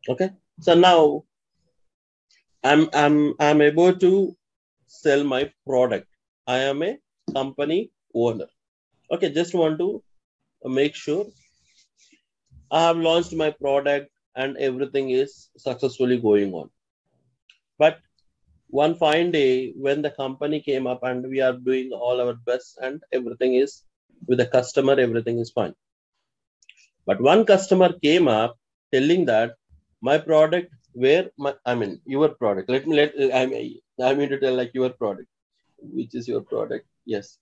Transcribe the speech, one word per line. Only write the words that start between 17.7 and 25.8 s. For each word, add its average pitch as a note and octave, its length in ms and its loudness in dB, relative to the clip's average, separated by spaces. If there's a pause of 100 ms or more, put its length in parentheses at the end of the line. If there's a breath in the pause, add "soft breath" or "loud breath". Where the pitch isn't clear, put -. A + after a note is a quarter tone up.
But D#3+ 220 2 (680)
one D#3 260 0
fine E3+ 360 0
day C3 440 0
when C#3 260 -2
the D3 80 -4
company D3 520 -6
came C3+ 260 -4
up B2 160 -6
and B2+ 240 -6
we C3+ 140 -4
are B2+ 120 0
doing B2+ 380 -4
all B2 300 -4
our B2 120 -2
best B2 480 -8
and C#3 200 -10 (100)
everything B2+ 440 -2
is C3+ 280 -2 (440)
with B2+ 100 0
the B2 80 2
customer, C3+ 480 0
everything A#2 460 0
is A2+ 120 -8
fine. F#2+ 240 -6 (1300 soft breath)